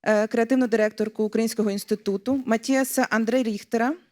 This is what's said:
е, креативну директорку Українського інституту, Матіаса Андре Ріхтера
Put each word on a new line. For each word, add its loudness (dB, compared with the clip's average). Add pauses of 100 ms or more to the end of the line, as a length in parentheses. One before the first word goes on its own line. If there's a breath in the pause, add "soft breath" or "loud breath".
е, 2
креативну 2
директорку 0
Українського 0
інституту, -2
Матіаса 0
Андре 0
Ріхтера -2 (200)